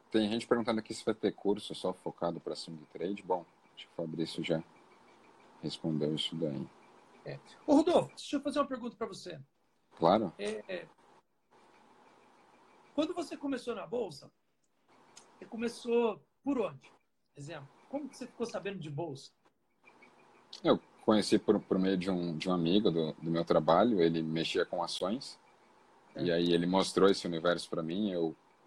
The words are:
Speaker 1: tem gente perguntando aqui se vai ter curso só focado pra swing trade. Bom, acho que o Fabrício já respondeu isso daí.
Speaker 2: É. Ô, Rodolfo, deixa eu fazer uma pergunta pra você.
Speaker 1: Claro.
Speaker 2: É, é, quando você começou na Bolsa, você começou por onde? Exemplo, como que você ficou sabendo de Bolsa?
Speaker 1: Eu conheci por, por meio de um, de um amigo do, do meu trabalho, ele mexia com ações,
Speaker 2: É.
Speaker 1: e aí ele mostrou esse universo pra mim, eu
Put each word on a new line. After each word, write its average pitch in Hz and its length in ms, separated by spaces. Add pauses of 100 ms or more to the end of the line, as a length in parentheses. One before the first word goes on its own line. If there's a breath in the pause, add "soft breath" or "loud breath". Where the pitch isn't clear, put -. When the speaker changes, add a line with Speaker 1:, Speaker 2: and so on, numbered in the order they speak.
(120)
Speaker 1:
tem 110 180
gente 113 180
perguntando 113 320
aqui 110 140
se - 100
vai 107 120
ter 98 180
curso - 400
só - 180
focado 85 480
pra 78 160
swing 78 380
trade. 92 300
Bom, 90 200 (320)
acho - 120
que - 60
o - 20
Fabrício 82 480
já 80 200 (960)
respondeu 76 520
isso 78 220
daí. 71 320 (580)
Speaker 2:
É. 143 140 (260 loud breath)
Ô, 302 100
Rodolfo, 302 400
deixa - 220
eu 277 40
fazer 285 180
uma 277 80
pergunta 247 280
pra 220 120
você. 170 340 (560)
Speaker 1:
Claro. 92 400
Speaker 2:
É, 107 300
é, 85 200 (2000)
quando 311 180
você 339 220
começou 269 400
na 180 120
Bolsa, 196 440 (1080)
você - 80
começou 233 760 (220)
por 277 160
onde? 151 320 (440)
Exemplo, 143 320 (220)
como 285 180
que - 80
você 247 120
ficou - 180
sabendo 196 340
de 156 100
Bolsa? 147 420 (1300)
Speaker 1:
Eu 127 160 (240)
conheci 107 360
por, 101 200
por 98 200
meio 95 180
de 90 140
um, 87 260
de 78 120
um 90 40
amigo 90 380
do, 80 220
do 82 180
meu 82 120
trabalho, 85 580
ele 82 200
mexia 80 440
com 85 180
ações, 92 560 (760)
Speaker 2:
É. - 80
Speaker 1:
e 87 80
aí 87 220
ele 85 140
mostrou 92 420
esse - 160
universo 85 440
pra 82 120
mim, 92 300
eu 82 240 (320)